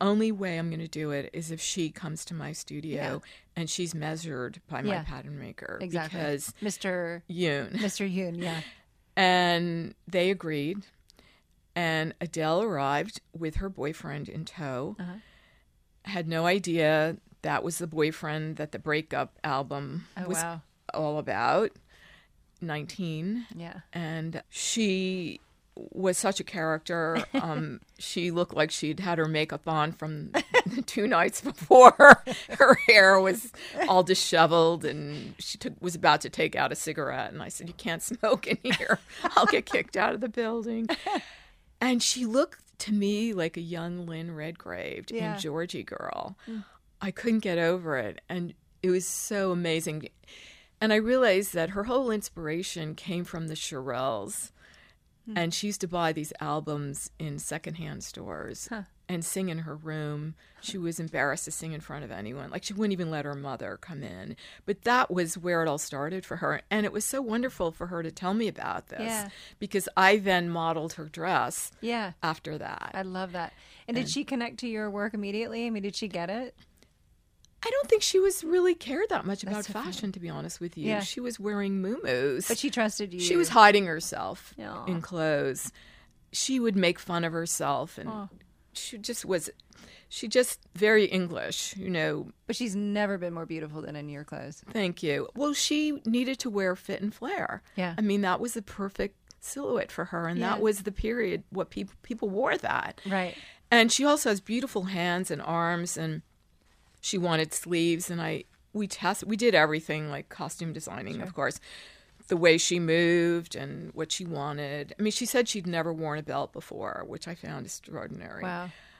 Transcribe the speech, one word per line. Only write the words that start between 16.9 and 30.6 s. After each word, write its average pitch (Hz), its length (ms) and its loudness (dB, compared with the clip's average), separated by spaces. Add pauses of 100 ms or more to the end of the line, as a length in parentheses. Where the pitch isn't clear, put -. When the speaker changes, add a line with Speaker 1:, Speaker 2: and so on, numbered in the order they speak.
Speaker 1:
that 147 200 0
was 165 140 -4
the 170 100 -6
boyfriend 156 720 -2
that 151 160 -8
the - 60 -10
breakup 151 640 -2
album 139 640 -4 (120)
Speaker 2:
Oh, 180 100 -6
Speaker 1:
was 180 120 -2
Speaker 2:
wow. 165 220 -6 (320)
Speaker 1:
all 151 260 -2
about. 127 520 2 (880)
Nineteen. 170 840 -6 (100)
Speaker 2:
Yeah. 170 260 -14 (120)
Speaker 1:
And 160 560 -6
she 185 880 -2 (360)
was 185 420 0
such 196 220 0
a 185 40 -4
character. 160 840 -2
Speaker 2:
<laughs> - 40 -6
Speaker 1:
Um, 156 460 -4 (180)
she 175 320 -2
looked 170 240 0
like 156 180 2
she'd 156 280 -4
had 180 180 -2
her 160 100 2
makeup 151 400 -2
on 160 260 0
from 156 380 -10 (280)
<laughs> 269 260 0